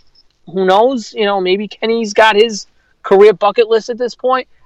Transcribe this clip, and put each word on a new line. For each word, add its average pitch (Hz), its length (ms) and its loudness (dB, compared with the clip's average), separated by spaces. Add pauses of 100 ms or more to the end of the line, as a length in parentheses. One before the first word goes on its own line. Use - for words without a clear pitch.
(460)
Who 185 200 -4
knows? 220 480 0
You 220 120 -4
know, 202 160 -2
maybe 196 260 -2
Kenny's 220 460 -6
got 220 220 2
his 214 320 0 (360)
career 202 300 6
bucket 208 340 -2
list 226 220 -2
at 226 80 -8
this 240 180 -8
point. 254 320 -4 (180)